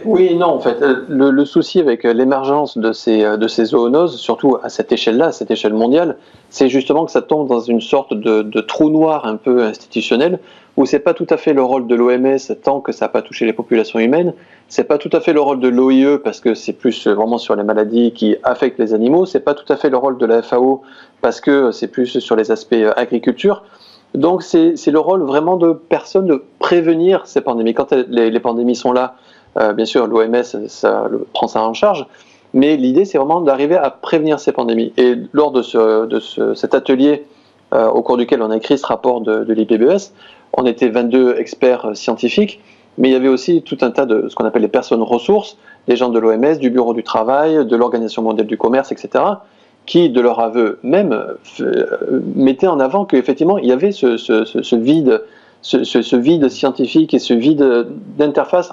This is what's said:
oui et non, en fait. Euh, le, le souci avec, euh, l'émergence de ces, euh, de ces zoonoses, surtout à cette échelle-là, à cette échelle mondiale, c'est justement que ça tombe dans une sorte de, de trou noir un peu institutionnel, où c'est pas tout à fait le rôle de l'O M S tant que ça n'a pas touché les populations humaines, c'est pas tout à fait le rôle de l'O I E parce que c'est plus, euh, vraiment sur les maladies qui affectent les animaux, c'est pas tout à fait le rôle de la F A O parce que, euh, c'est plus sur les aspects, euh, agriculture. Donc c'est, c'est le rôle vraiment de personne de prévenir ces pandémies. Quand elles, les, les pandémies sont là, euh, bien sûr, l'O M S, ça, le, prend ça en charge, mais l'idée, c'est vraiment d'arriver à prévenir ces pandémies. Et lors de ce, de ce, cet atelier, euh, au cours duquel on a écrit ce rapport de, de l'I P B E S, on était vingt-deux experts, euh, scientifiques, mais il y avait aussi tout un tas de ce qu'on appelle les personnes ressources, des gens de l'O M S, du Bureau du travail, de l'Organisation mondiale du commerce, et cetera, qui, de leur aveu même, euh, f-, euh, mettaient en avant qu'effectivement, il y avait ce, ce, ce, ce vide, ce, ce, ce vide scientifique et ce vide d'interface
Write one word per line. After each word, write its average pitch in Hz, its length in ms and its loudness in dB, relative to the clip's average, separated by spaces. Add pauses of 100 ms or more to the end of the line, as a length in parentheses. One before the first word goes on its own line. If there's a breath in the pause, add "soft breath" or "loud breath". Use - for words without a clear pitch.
oui 185 260 4
et 170 40 0
non, 170 140 2
en 143 120 0
fait. 165 220 0
Euh, 131 140 2 (120)
le, 139 220 2
le 139 140 4
souci 165 360 0
avec, 123 240 0
euh, 117 80 2
l'émergence 135 680 0
de 110 140 0
ces, 110 320 2
euh, 107 140 0
de 113 100 0
ces 117 160 0
zoonoses, 131 520 2
surtout 123 460 0
à 117 60 -8
cette - 240 -4
échelle-là, 147 360 0
à 135 40 -2
cette - 180 -6
échelle 107 240 0
mondiale, 131 440 0 (320 soft breath)
c'est 135 180 2
justement 139 380 0
que - 40 -10
ça - 120 -2
tombe 151 260 -2
dans 120 120 0
une 117 200 -2
sorte 135 340 -2
de, 107 280 0
de 107 180 -4
trou 156 300 0
noir 156 360 0
un 107 100 -4
peu 123 280 0
institutionnel, 123 720 -2 (380 loud breath)
où - 80 4
c'est - 160 0
pas 175 140 0
tout 170 160 -8
à 156 80 0
fait 156 160 0
le 135 80 2
rôle 127 240 -2
de 120 80 2
l'O 120 160 2
M 127 160 0
S 135 260 -2 (100)
tant 139 180 0
que 113 120 -8
ça 110 140 -4
n'a - 20 -4
pas 110 140 -2
touché - 220 -6
les 110 100 0
populations 113 440 -2
humaines, 151 360 2 (340 soft breath)
c'est - 160 -2
pas 147 140 0
tout 160 140 -8
à 160 80 2
fait 165 120 0
le 147 80 2
rôle 139 180 0
de 127 100 2
l'O 127 220 2
I 131 140 4
E 143 180 2
parce - 180 -6
que 113 140 0
c'est - 200 -8
plus, - 320 -4
euh, 107 80 2
vraiment 113 240 -2
sur 107 180 -2
les 101 80 -4
maladies 110 480 0
qui 107 320 0
affectent 127 340 -2
les 113 160 0
animaux, 139 320 2
c'est 143 140 -2
pas 143 140 -2
tout - 180 -8
à 135 40 0
fait 147 140 0
le 131 60 0
rôle 131 200 -2
de 123 100 0
la 113 160 2
F - 100 -8
A 123 80 2
O 135 220 0 (400 loud breath)
parce 117 180 -2
que, 143 100 -2
euh, 135 220 2
c'est - 160 -6
plus 123 320 -4
sur 113 160 -2
les 110 160 0
aspects, 110 220 -2
euh, 107 220 2
agriculture. 123 680 -2 (500 soft breath)
Donc 170 280 0
c'est, 165 340 2
c'est - 160 -2
le 156 80 4
rôle 175 220 2
vraiment 151 340 0
de 170 160 2
personne 180 540 -2
de 139 180 0 (160)
prévenir 170 640 2
ces - 160 -4
pandémies. 113 340 -2
Quand 139 180 -2
elles, 127 180 0
les, 117 200 2
les 113 100 -2
pandémies 120 360 -2
sont 123 160 -2
là, 127 240 -2 (420 soft breath)
euh, 107 140 2
bien 110 140 -2
sûr, 120 200 0
l'O 113 140 0
M 113 140 0
S, 120 240 -2 (100)
ça, 107 420 -2
le, - 220 -6
prend 117 160 -2
ça 110 140 -2
en 113 100 -2
charge, 170 320 0 (480 soft breath)
mais 147 240 2
l'idée, 131 300 2
c'est 160 100 -4
vraiment 151 240 0
d'arriver 143 360 2
à 143 120 0
prévenir 151 520 -2
ces 143 120 -2
pandémies. 117 460 -2
Et 123 160 4 (180)
lors 147 200 2
de 123 100 0
ce, 110 420 2
de 113 160 -4
ce, 113 320 -4
cet - 220 -4
atelier, 143 500 2 (480 soft breath)
euh, 113 160 2
au 123 140 0
cours 123 160 0
duquel 123 240 0
on 110 80 -2
a 110 80 0
écrit 139 180 0
ce 135 100 -6
rapport 123 360 -2
de, 110 220 -2
de 113 100 -2
l'I 110 100 0
P 113 140 0
B 117 60 2
E 156 80 4
S, 196 200 -4 (460 soft breath)
on 131 60 0
était 120 240 0
vingt-deux 123 500 2
experts, 120 480 -2
euh, 104 80 -6
scientifiques, - 680 -4 (380 soft breath)
mais 131 100 2
il 131 40 4
y 131 40 2
avait 131 120 2
aussi 156 340 0
tout - 180 -8
un 120 100 0
tas 139 160 0
de 117 220 0
ce - 60 -14
qu'on 117 100 -4
appelle 110 180 0
les 107 60 0
personnes 120 340 -2
ressources, 120 540 0 (320 soft breath)
des 123 80 2
gens 123 140 0
de 117 80 0
l'O 113 140 2
M 113 120 0
S, 156 140 2
du 135 120 0
Bureau 117 220 0
du 113 100 -4
travail, 139 640 0
de 117 100 0
l'Organisation 117 460 -2
mondiale 110 240 -2
du 113 120 -6
commerce, 127 340 -2
et - 40 -8
cetera, 143 500 -4 (400 soft breath)
qui, 170 240 2
de 123 100 0
leur 120 200 2
aveu 113 420 0
même, 165 300 0
euh, - 200 -6 (120)
f-, - 180 -12
euh, - 580 -2 (140)
mettaient 135 320 2
en 165 120 0
avant 185 280 0
qu'effectivement, 165 500 0
il 135 100 -4
y 127 60 4
avait 175 200 0
ce, 123 260 0
ce, 110 260 0
ce, 117 180 -6
ce - 140 -2
vide, 123 460 2 (400 loud breath)
ce, 123 200 -2
ce, 117 180 -2
ce 131 160 -2
vide 139 320 2
scientifique 139 640 0
et 139 60 2
ce - 160 0
vide 127 540 2 (280)
d'interface 147 560 0